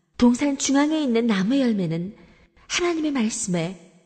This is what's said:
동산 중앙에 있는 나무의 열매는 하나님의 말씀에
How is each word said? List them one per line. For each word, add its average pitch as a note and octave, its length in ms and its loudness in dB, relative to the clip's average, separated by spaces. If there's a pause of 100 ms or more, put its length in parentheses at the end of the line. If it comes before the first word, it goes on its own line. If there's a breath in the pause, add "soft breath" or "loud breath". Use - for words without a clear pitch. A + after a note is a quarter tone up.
(180)
동산 B3+ 380 4
중앙에 D4 460 0
있는 A#3+ 240 0
나무의 A3+ 360 2
열매는 F#3 520 -2 (540 soft breath)
하나님의 E4 420 -2
말씀에 F#3+ 800 -4 (140)